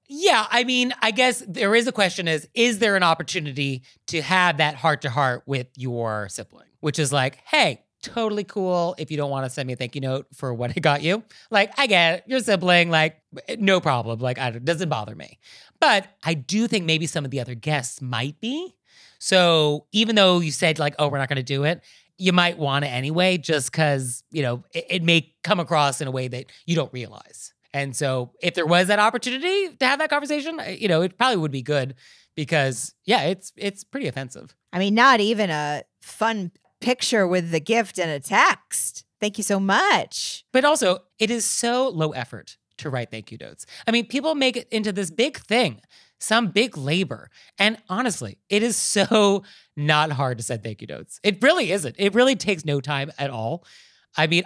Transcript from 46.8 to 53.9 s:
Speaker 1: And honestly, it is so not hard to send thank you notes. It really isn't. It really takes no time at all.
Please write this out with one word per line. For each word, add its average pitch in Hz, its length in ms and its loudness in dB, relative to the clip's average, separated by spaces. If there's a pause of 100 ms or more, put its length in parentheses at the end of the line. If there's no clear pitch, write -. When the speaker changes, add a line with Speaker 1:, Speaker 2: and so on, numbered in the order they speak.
Speaker 1:
And 214 200 2 (100)
honestly, 190 500 -4 (120)
it 208 120 2
is 233 140 0
so 202 680 2 (320)
not 151 360 2
hard 127 260 -2
to 117 60 -10
send 113 200 -6
thank 113 180 -10
you - 60 -16
notes. - 340 -16
It 202 200 0
really 277 300 4
isn't. 156 260 -2
It 196 160 0
really 254 220 4
takes 180 280 -2
no 143 160 0
time 139 380 -4
at 139 120 -4
all. 120 340 -6 (520)